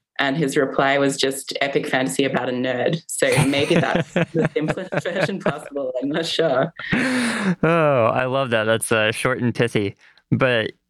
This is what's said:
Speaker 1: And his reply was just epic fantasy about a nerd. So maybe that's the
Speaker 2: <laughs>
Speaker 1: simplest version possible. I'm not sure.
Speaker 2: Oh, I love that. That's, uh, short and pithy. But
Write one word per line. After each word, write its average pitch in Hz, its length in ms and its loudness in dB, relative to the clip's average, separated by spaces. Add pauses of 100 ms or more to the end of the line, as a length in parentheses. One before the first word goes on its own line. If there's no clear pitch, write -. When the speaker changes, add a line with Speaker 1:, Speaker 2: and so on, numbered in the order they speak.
(200)
Speaker 1:
And 139 180 0
his 160 200 0
reply 139 400 2
was 139 200 2
just - 440 -4
epic 147 260 0
fantasy 131 380 0
about 127 240 -2
a - 20 -2
nerd. 123 560 -2
So - 200 0 (200)
maybe 143 280 2
that's 160 380 0
the 165 380 0
Speaker 2:
<laughs> - 40 -20
Speaker 1:
simplest 185 480 -2
version 185 360 -2
possible. 139 600 -6
I'm 139 80 -2
not 160 160 -2
sure. 156 480 0 (200)
Speaker 2:
Oh, 190 1200 2
I 127 120 0
love 131 260 -2
that. 113 120 2
That's, 110 280 0
uh, 110 200 4
short 127 280 -2
and 117 140 0
pithy. 107 420 0 (360)
But 120 400 2 (180)